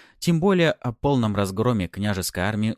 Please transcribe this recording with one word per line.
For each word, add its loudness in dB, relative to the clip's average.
Тем 0
более 4
о -4
полном 0
разгроме -2
княжеской -4
армии -2